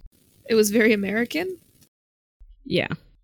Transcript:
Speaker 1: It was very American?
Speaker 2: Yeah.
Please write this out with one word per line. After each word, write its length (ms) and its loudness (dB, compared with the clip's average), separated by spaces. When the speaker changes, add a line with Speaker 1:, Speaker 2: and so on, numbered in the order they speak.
Speaker 1:
It 80 0
was 160 4
very 220 4
American? 640 -4
Speaker 2:
Yeah. 220 -2